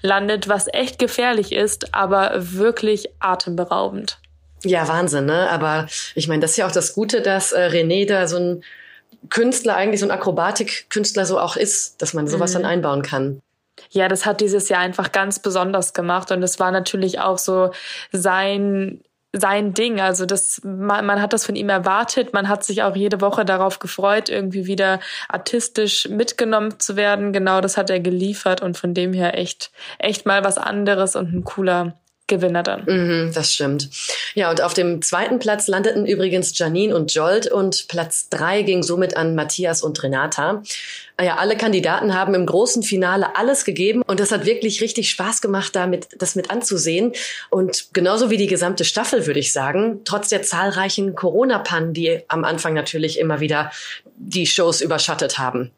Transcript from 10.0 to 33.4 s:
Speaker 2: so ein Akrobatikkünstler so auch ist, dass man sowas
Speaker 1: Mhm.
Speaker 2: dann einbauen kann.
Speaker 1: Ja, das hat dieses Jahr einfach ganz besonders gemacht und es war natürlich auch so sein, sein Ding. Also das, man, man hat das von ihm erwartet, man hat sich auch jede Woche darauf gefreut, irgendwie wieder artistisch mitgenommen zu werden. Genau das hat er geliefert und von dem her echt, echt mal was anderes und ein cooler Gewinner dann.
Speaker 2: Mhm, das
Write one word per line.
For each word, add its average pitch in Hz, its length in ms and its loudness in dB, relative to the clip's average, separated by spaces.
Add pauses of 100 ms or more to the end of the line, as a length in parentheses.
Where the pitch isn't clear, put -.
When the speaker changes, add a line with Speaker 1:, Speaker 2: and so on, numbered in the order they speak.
Speaker 2:
so 196 60 0
ein - 40 0
Akrobatikkünstler 196 1120 -2
so 185 140 0
auch - 180 -2
ist, - 460 -2
dass 156 120 -4
man 151 120 0
sowas 180 240 0
Speaker 1:
Mhm. 180 40 -4
Speaker 2:
dann 175 100 0
einbauen 156 380 0
kann. 139 380 -4 (500)
Speaker 1:
Ja, 190 180 2
das 190 180 0
hat 208 140 0
dieses 202 280 2
Jahr 180 120 2
einfach 180 320 -2
ganz 196 260 0
besonders 185 560 0
gemacht 180 380 -2
und 185 100 0
es 180 160 -2
war 185 140 2
natürlich 190 480 -2
auch 190 180 0
so 185 320 2 (400)
sein, 196 920 0 (300)
sein 196 420 2
Ding. 220 260 0
Also 185 260 0
das, 196 380 -2
man, 202 420 -2
man 202 160 2
hat 208 100 0
das 220 140 0
von 208 80 -4
ihm 202 140 -2
erwartet, 202 640 2
man 196 160 0
hat 202 160 0
sich 208 180 -2
auch 196 140 0
jede 202 240 0
Woche 202 240 2
darauf 185 340 2
gefreut, 202 500 0
irgendwie 190 380 -2
wieder 190 320 2 (300)
artistisch 214 800 -2
mitgenommen 220 720 0
zu 196 160 -4
werden. 202 360 2
Genau 190 280 4
das 190 160 0
hat 190 140 0
er 185 100 2
geliefert 185 600 0
und 175 160 -2
von 175 160 -2
dem 180 200 0
her 180 260 0
echt, - 320 -8 (300)
echt 208 260 -2
mal 196 180 2
was 196 140 2
anderes 196 560 0
und 180 180 -2
ein 180 120 -2
cooler 175 520 0 (300)
Gewinner 175 360 2
dann. 196 240 -2
Speaker 2:
Mhm, 170 480 2
das 160 180 0